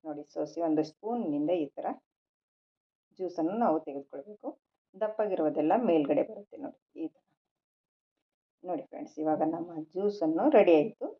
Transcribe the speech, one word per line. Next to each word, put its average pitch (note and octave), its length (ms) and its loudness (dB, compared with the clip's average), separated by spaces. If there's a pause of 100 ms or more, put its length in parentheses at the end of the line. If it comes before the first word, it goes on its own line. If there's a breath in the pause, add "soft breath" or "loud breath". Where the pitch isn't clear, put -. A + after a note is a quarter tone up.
ನೋಡಿ, D3 200 -10 (100)
ಸೋಸಿ D#3 340 -6
ಒಂದು D#3 220 2
ಸ್ಪೂನ್ನಿಂದ F3 600 -4 (140)
ಈ - 20 -14 (120)
ಥರ D#3 80 -6 (1300)
ಜ್ಯೂಸನ್ನು F3 480 -2
ನಾವು D#3+ 140 4 (100)
ತೆಗೆದುಕೊಳ್ಬೇಕು. C#3 580 -12 (560)
ದಪ್ಪಗಿರೋದೆಲ್ಲ E3 720 0 (160)
ಮೇಲ್ಗಡೆ D3+ 420 4
ಬರುತ್ತೆ - 340 -18
ನೋಡಿ - 140 -16 (240)
ಈ D#3 80 -6
ಥರ. - 80 -20 (1500)
ನೋಡಿ E3+ 220 -6
ಫ್ರೆಂಡ್ಸ್, - 320 -14
ಇವಾಗ D#3 200 0 (120)
ನಮ್ಮ E3+ 180 -8 (220)
ಜ್ಯೂಸನ್ನು F#3 500 0 (120)
ರೆಡಿ F3 240 10
ಆಯಿತು. - 260 -2 (140)